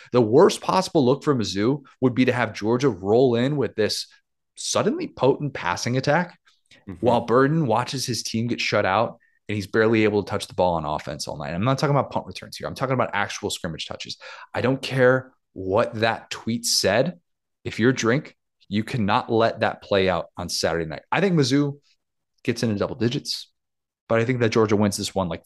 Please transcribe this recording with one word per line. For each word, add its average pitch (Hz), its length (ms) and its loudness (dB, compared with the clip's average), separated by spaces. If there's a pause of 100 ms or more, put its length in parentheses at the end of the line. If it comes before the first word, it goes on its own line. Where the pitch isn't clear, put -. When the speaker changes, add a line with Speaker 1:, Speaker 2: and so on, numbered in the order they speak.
(120)
Speaker 1:
The 123 100 6
worst 143 400 6
possible 180 420 2
look 139 180 2
for 147 120 2
Mizzou 110 480 -2 (180)
would 127 140 2
be 123 100 4
to 120 80 2
have 117 220 -2
Georgia 123 340 0
roll 113 460 2
in 135 240 0
with 110 160 -4
this - 320 -2 (500)
suddenly 240 520 -2
potent 139 440 0
passing 117 460 -4
attack 160 400 -2 (500)
Speaker 2:
Mm-hmm. 95 160 -10
Speaker 1:
while 117 220 2
Burden 139 400 4
watches 123 400 -2
his 117 160 -4
team 113 240 -4
get 120 160 -4
shut 104 240 0
out 107 320 0 (280)
and 104 100 -4
he's 98 100 -4
barely 110 380 4
able 104 180 2
to - 80 -8
touch - 160 -4
the - 80 -16
ball 90 220 2
on 78 100 -4
offense - 420 -6
all - 80 -8
night. 73 160 -8
I'm 90 120 -4
not 135 120 2
talking 143 180 0
about 127 180 2
punt - 140 -6
returns - 300 -16
here. - 100 -10
I'm 87 80 -6
talking 131 200 -2
about 123 180 0
actual 101 380 -4
scrimmage - 360 -8
touches. - 300 -12 (380)
I 107 80 -4
don't 135 180 0
care 127 520 2 (200)
what 98 440 0
that 110 340 -2
tweet 117 340 -8
said. 120 540 0 (460)
If - 140 -10
you're 123 140 4
Drink, 123 420 -2 (360)
you 104 140 -2
cannot 110 460 -2
let 113 300 2
that - 220 -2
play 95 260 2
out 87 180 -2 (120)
on 87 100 -6
Saturday 82 380 -2
night. 71 160 -12 (100)
I 143 80 2
think 190 140 2
Mizzou 143 440 2 (640)
gets 117 180 -2
into 110 140 0
double 95 180 -2
digits, - 560 -4 (580)
but 113 120 2
I 117 40 2
think 123 160 -2
that 117 100 2
Georgia 110 260 4
wins 101 200 2
this - 180 -6
one, 92 140 -2
like, 85 180 -8